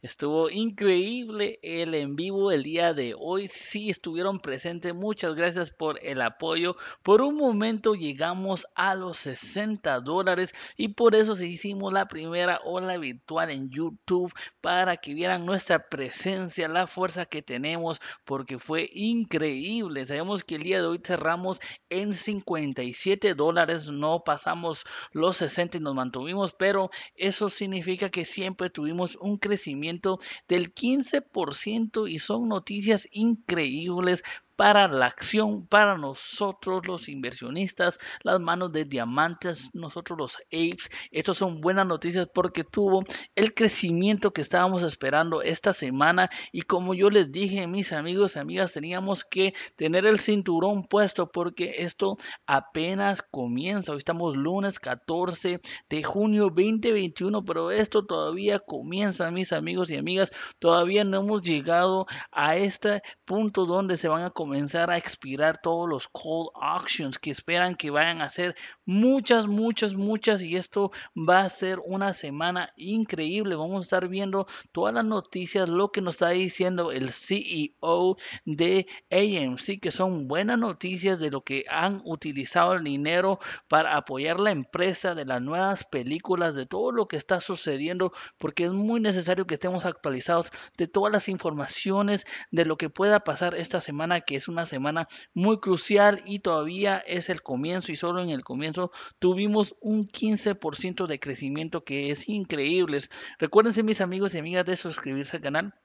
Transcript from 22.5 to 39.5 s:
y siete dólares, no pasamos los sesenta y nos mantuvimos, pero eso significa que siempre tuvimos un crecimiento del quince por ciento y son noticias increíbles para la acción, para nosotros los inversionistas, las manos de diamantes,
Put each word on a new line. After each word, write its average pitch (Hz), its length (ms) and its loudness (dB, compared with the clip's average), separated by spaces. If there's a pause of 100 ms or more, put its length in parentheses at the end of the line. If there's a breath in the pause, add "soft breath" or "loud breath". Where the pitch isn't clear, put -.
y 123 120 -6
siete 196 400 2
dólares, 160 580 2
no 156 320 0
pasamos 165 600 -2 (280 loud breath)
los 175 240 2
sesenta 175 400 -2
y 170 40 -4
nos 143 140 -4
mantuvimos, 135 600 -4
pero 196 340 2 (260 loud breath)
eso 196 360 -2
significa 185 580 -4
que 180 160 -4
siempre 185 460 -4
tuvimos 170 460 -4
un 202 200 -4
crecimiento 175 840 -2 (300 loud breath)
del 180 240 2
quince 262 480 0
por 151 340 -4
ciento 220 540 -2
y 160 100 -6
son 226 300 -2
noticias 202 640 0
increíbles 180 1120 2 (320 loud breath)
para 202 300 8
la 135 200 4
acción, 208 600 0
para 208 320 6
nosotros 185 880 -4
los 175 220 -6
inversionistas, 143 880 -2 (240 loud breath)
las 190 160 4
manos 175 320 0
de 156 140 0
diamantes, 143 920 -2